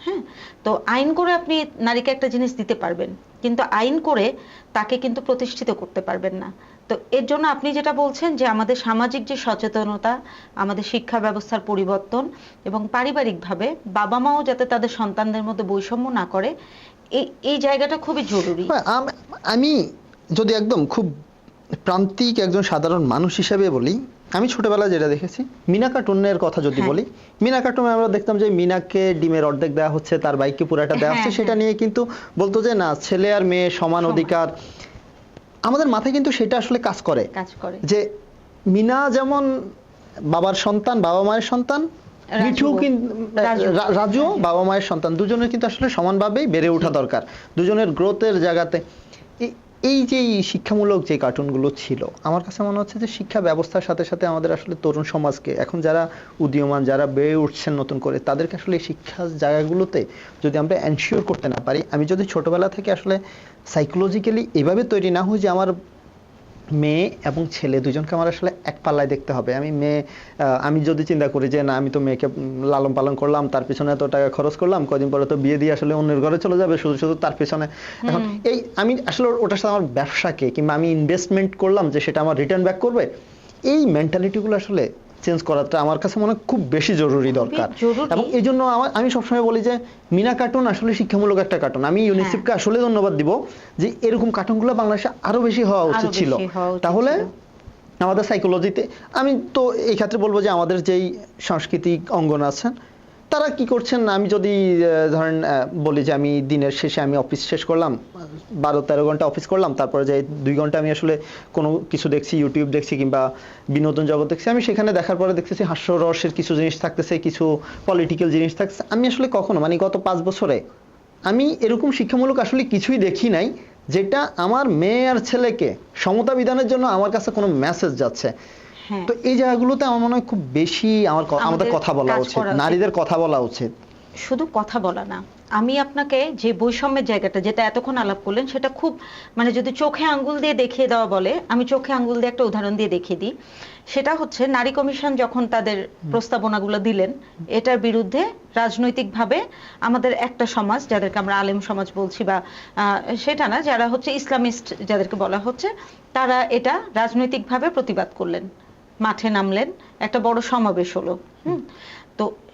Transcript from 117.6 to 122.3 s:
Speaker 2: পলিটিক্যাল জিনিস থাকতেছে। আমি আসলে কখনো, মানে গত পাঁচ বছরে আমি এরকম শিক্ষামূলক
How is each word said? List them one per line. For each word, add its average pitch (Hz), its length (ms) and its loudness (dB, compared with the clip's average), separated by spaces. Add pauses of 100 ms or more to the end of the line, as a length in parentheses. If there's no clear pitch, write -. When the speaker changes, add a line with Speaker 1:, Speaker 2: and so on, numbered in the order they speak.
Speaker 2:
পলিটিক্যাল 170 460 2
জিনিস 160 240 2
থাকতেছে। 196 340 -4
আমি 240 180 2
আসলে 254 240 0
কখনো, 196 280 2
মানে 165 180 2
গত 190 200 2
পাঁচ 185 200 0
বছরে 170 460 0 (600)
আমি 254 360 2
এরকম 233 320 2
শিক্ষামূলক 262 480 2